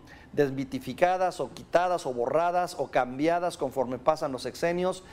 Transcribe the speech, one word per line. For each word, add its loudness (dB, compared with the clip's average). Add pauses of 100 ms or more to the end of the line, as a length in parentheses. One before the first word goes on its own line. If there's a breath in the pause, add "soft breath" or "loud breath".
(320 loud breath)
desmitificadas 0
o -4
quitadas 0
o -2
borradas 2
o -4
cambiadas 0
conforme -2
pasan 0
los -6
sexenios, -2